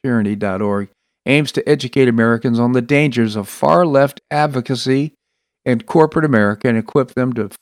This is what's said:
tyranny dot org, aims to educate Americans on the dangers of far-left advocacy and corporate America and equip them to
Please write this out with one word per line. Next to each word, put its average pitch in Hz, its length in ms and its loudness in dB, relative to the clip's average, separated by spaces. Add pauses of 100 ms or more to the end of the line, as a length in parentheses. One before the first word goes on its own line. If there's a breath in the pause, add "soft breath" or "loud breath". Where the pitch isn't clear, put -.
tyranny 110 320 0
dot 98 240 -4
org, 101 300 -4 (380)
aims 143 240 2
to - 180 -4
educate 135 380 2
Americans 117 520 0
on 120 120 0
the 127 100 0
dangers 120 540 0
of 101 120 -6
far-left 143 720 2 (120)
advocacy 135 840 -2 (500)
and 123 220 -2
corporate 156 400 2
America 107 420 0
and 113 120 0
equip 127 340 -2
them 127 200 -2
to 107 180 -6 (100)